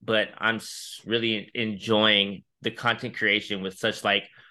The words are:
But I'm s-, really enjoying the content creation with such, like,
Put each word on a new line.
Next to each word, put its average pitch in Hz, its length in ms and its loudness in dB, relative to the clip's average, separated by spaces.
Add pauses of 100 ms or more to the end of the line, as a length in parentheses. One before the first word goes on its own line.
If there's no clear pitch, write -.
But 110 360 2
I'm 110 180 2
s-, - 500 -12
really 113 480 -2
enjoying 107 880 2 (180)
the 113 100 -2
content 117 440 -2
creation 104 460 0
with 92 160 -6
such, - 260 -2
like, 101 220 2 (260)